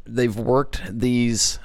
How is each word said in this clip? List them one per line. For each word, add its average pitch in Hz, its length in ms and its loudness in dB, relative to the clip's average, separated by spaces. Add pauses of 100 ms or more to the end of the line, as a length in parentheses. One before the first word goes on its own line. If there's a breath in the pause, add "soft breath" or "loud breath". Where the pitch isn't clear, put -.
they've 117 300 0
worked 123 520 0
these 120 760 0